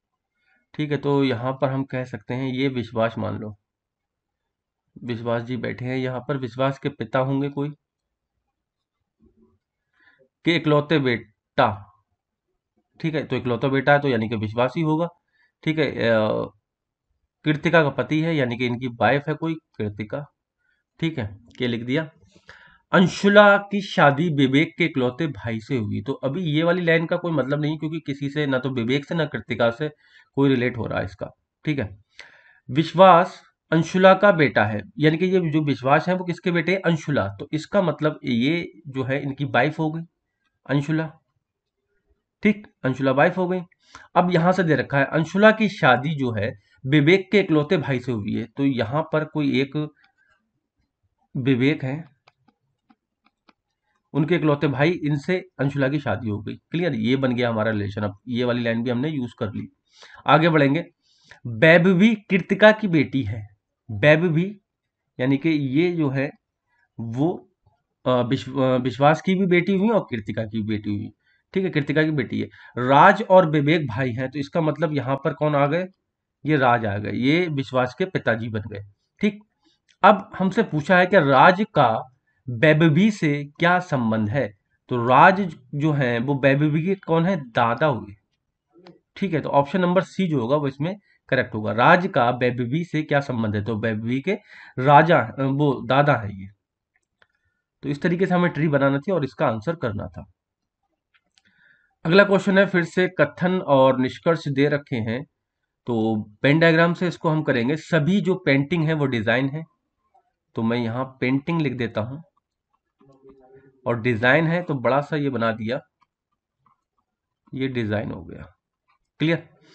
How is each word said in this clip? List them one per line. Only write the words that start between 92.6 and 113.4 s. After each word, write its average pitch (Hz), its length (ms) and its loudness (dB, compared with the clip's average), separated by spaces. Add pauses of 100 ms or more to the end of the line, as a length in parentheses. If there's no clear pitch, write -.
से 156 180 -4
क्या 147 180 0
संबंध 113 360 -4
है, 104 80 -4
तो 110 140 -4
वैभवी 113 420 -4
के 190 180 -4 (400)
राजा, 147 400 4
अ, 117 240 -4
वो 135 440 -2
दादा 139 300 2
है 98 240 -8
ये। 98 80 -16 (1300)
तो 131 60 -8
इस 143 140 -6
तरीके 175 240 0
से 170 80 0
हमें 175 160 2
ट्री 160 180 -2
बनाना 139 300 2
थी 190 140 -4
और 160 120 0
इसका 135 240 -2
आंसर 113 280 -4
करना 104 300 -6
था। - 180 -16 (1800)
अगला 190 200 4
क्वेश्चन 196 340 0
है, 196 80 4
फिर 180 180 0
से 180 240 -2 (120)
कथन 180 400 -2
और 135 400 2
निष्कर्ष 151 480 -2
दे 139 200 0
रखे 143 280 -6
हैं, 113 280 -6 (640)
तो 110 360 -2 (200)
पेन 143 160 4
डायग्राम 165 360 4
से 180 140 -4
इसको 165 200 -6
हम 156 140 0
करेंगे। 131 340 0
सभी 165 440 0
जो 175 140 0
पेंटिंग 143 500 -2
है 160 80 0
वो 147 140 -2
डिजाइन 123 420 0
है, 156 160 -10 (880)
तो 117 80 -6
मैं 117 160 0
यहाँ 120 260 -4 (160)
पेंटिंग 139 400 -2
लिख 139 120 -2
देता 120 280 -6
हूँ, 131 220 -8 (1600)